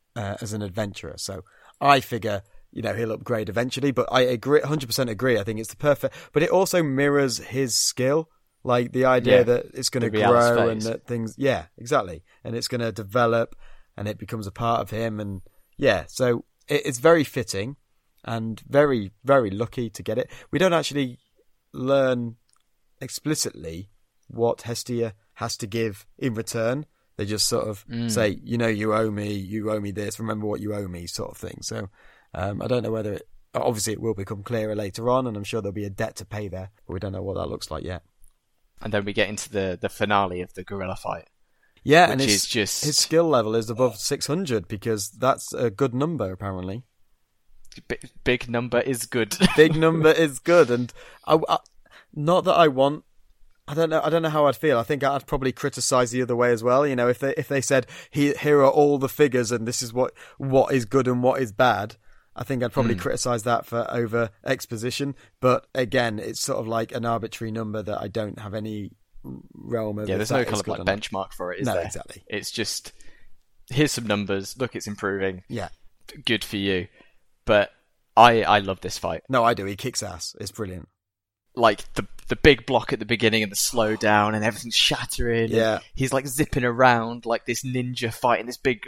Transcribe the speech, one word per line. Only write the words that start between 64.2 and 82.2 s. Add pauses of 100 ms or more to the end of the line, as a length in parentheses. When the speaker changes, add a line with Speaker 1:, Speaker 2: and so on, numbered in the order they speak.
Speaker 1:
exposition. (260)
But
again,
it's
sort
of,
like,
an
arbitrary
number
that
I
don't
have
any (640)
realm
of
Speaker 2:
Yeah,
Speaker 1:
if
Speaker 2:
there's
Speaker 1:
that
Speaker 2:
no
Speaker 1:
is
Speaker 2:
kind
of,
Speaker 1:
good
Speaker 2:
like,
Speaker 1:
or
not.
Speaker 2:
benchmark
for
it,
is
Speaker 1:
No,
Speaker 2:
there?
Speaker 1:
exactly.
Speaker 2:
It's
just, (760)
"Here's
some
numbers.
Look,
it's
improving.
Speaker 1:
Yeah. (560)
Speaker 2:
Good
for
you." (580)
But (440)
I,
I
love
this
fight.
Speaker 1:
No,
I
do.
He
kicks
ass.
It's
brilliant. (680)
Speaker 2:
Like,
the, (220)